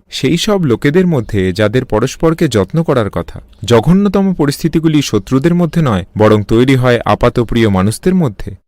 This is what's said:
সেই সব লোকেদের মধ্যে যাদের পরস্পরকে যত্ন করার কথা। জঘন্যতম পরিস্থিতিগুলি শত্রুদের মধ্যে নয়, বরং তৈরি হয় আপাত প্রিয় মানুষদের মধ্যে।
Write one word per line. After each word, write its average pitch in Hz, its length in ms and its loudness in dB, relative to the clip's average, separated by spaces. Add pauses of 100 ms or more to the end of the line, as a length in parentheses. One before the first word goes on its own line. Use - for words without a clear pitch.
সেই 135 280 -2
সব 202 280 -2
লোকেদের 147 420 0
মধ্যে 117 340 -2 (120)
যাদের 110 320 0
পরস্পরকে 160 600 -2 (100)
যত্ন 101 280 0
করার 120 340 0
কথা। - 200 -8 (340)
জঘন্যতম 190 640 2
পরিস্থিতিগুলি 156 680 0 (100)
শত্রুদের 135 460 0
মধ্যে 175 340 0
নয়, 92 140 -2 (140)
বরং 107 220 4 (120)
তৈরি 127 240 4
হয় 123 300 2
আপাত 113 300 0 (140)
প্রিয় 113 200 2
মানুষদের 104 460 0
মধ্যে। 143 360 -4 (160)